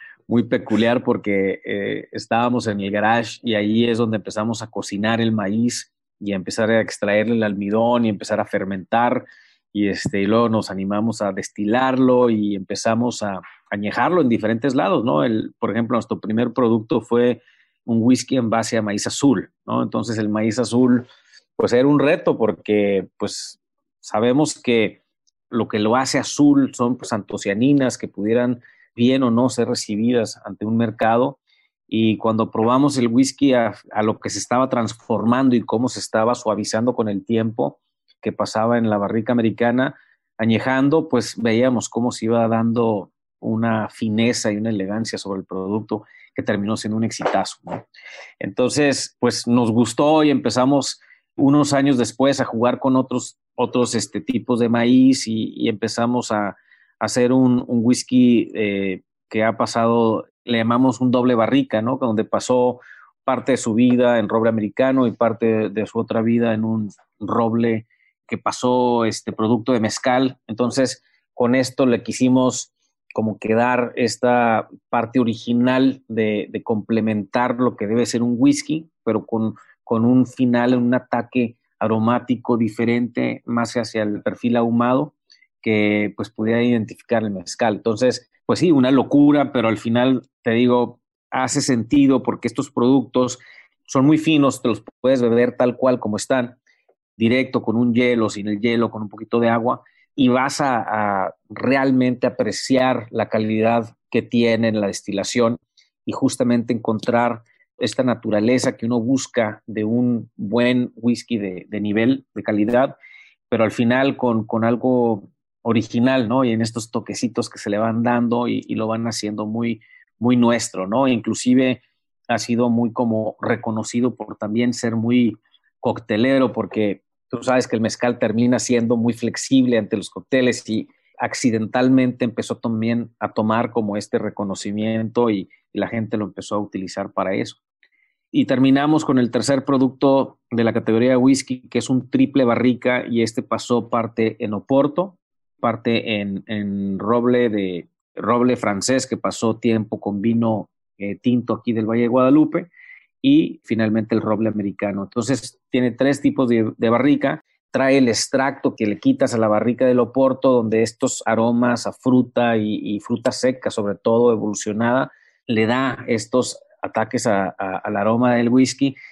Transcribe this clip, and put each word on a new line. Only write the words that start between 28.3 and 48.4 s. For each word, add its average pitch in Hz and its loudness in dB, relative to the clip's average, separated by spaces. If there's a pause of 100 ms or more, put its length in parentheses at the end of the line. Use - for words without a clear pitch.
bien 127 2
o 123 2
no 120 2
ser 117 -2
recibidas 113 -2
ante 101 -10
un 113 0
mercado. 117 0 (480)
Y 110 2
cuando 110 -2
probamos 127 2
el 120 2
whisky 131 2
a, 113 2 (160)
a 107 -2
lo 107 0
que 110 -8
se 104 -8
estaba 131 0
transformando 120 0
y 110 2
cómo 120 -2
se 104 -10
estaba 113 0
suavizando 110 -2
con 110 -2
el 98 -4
tiempo 113 -2 (420)
que 110 -4
pasaba 113 0
en 113 0
la 107 2
barrica 110 -2
americana, 120 0 (420)
añejando, 131 0
pues, 117 -2
veíamos 117 0
cómo 117 -2
se - -8
iba 117 2
dando 113 0 (280)
una 113 -2
fineza 113 -2
y 104 -2
una 110 -4
elegancia 104 -6
sobre 98 -8
el 87 -14
producto 104 -6 (280)
que - -6
terminó 107 -2
siendo 110 -4
un 113 -2
exitazo, - -4
¿no? - -10 (540)